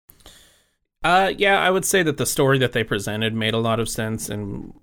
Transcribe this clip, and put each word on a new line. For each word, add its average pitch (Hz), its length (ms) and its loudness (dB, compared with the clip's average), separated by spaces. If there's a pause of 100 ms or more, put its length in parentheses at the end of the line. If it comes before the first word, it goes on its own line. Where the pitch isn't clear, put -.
(1040)
Uh, 185 340 4
yeah, 196 240 2
I 180 100 2
would 190 140 2
say 190 180 2
that 151 140 0
the 123 100 -2
story 135 320 2
that 123 140 0
they 117 100 0
presented 107 520 -2
made 110 200 -2
a 113 40 0
lot 113 200 0
of 113 100 -2
sense 110 420 -6
and, 101 420 -10 (100)